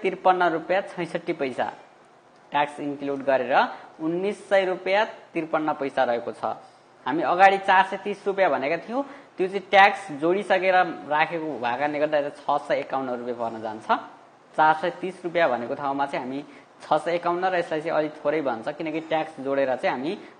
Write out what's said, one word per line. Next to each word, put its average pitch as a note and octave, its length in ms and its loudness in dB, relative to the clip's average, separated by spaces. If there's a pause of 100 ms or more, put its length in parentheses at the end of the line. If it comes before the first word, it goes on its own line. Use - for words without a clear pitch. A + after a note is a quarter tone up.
त्रिपन्न F#3 500 4
रुपियाँ E3 300 0 (100)
छैसठी E3+ 420 -6
पैसा, C3 380 -4 (800)
Tax C#3+ 280 -2
include C#3 440 -6
गरेर C3 320 2 (440)
उन्नाइस F3+ 500 -4
सय G3 160 4
रुपियाँ F#3 400 0 (280)
त्रिपन्न D#3 460 -2
पैसा C3+ 240 0
रहेको A#2+ 280 -2
छ। - 120 -10 (640)
हामी C#3+ 180 -2
अगाडि F#3 340 6
चार F#3+ 280 6
सय G3 180 -6
तिस G#3 240 -8
रुपियाँ F#3+ 240 2
भनेका C#3 260 0
थियौँ, A#3 260 -6 (340)
त्यो F#3 100 0
चाहिँ F#3+ 220 -6
ट्याक्स G3+ 500 6
जोडिसकेर F#3 560 2 (320)
राखेको D#3 400 0 (160)
भएकाले C#3 360 -2
गर्दा D3+ 180 2
यता C#3+ 120 -2 (140)
छ C#3+ 240 0
सय C#3+ 120 0
एकाउन्न C3 300 -4 (140)
रुपियाँ A#2+ 160 -6
पर्न A2+ 220 -6
जान्छ। A2 260 -10 (680)
चार D#3 260 6
सय F3+ 80 0 (100)
तिस F3+ 240 -8
रुपियाँ E3+ 260 2
भनेको A#2+ 260 -2
ठाउँमा C#3 300 -2
चाहिँ C#3 200 -4
हामी C3+ 180 -8 (400)
छ - 160 0
सय E3+ 160 -2
एकाउन्न F3 300 -2
र F#3 100 0
यसलाई E3+ 260 -2
चाहिँ D#3 160 -2
अलिक D3+ 220 0
थोरै D3+ 220 0
भन्छ, B2 260 -4
किनकि D#3 400 -6
ट्याक्स D#3 320 -4
जोडेर C3+ 360 0
चाहिँ E3 200 -2
हामी D3+ 220 -6 (220)